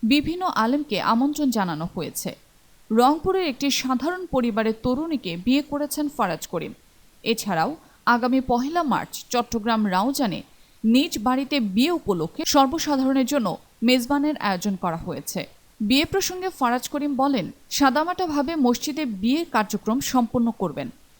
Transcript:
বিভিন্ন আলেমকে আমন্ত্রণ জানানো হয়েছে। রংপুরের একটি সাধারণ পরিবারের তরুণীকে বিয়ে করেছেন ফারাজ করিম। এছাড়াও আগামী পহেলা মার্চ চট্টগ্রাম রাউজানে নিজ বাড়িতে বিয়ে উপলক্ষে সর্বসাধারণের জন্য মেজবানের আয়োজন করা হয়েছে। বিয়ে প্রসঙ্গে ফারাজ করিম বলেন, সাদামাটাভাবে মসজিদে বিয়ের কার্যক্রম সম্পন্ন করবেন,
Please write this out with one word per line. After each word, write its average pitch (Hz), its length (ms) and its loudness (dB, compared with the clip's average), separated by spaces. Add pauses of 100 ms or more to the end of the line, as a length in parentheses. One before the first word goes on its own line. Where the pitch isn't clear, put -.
বিভিন্ন 302 420 2
আলেমকে 240 560 0
আমন্ত্রণ 277 480 2
জানানো 175 360 -2 (100)
হয়েছে। - 400 -8 (560)
রংপুরের 311 560 2
একটি 269 240 -2
সাধারণ 269 540 -2
পরিবারের 226 580 0
তরুণীকে 254 640 -2
বিয়ে 269 160 4
করেছেন 294 480 -4
ফারাজ 185 380 -2
করিম। 160 260 -6 (500)
এছাড়াও 220 520 0 (300)
আগামী 247 360 2
পহেলা 262 420 0
মার্চ - 460 -4
চট্টগ্রাম 226 580 0
রাউজানে 208 560 0 (400)
নিজ 254 360 4
বাড়িতে 254 400 0
বিয়ে 214 320 2
উপলক্ষে 202 540 -2
সর্বসাধারণের 269 800 2
জন্য 240 320 0 (260)
মেজবানের 262 540 2
আয়োজন 196 380 -2
করা 170 220 -4
হয়েছে। 175 480 -8 (340)
বিয়ে 247 260 4
প্রসঙ্গে 370 440 -4
ফারাজ 247 400 -2
করিম 285 260 -4
বলেন, 262 360 0 (180)
সাদামাটাভাবে 294 840 0
মসজিদে 285 500 0
বিয়ের 233 400 -2 (100)
কার্যক্রম 214 440 -2
সম্পন্ন 240 520 0
করবেন, 147 360 -6 (320)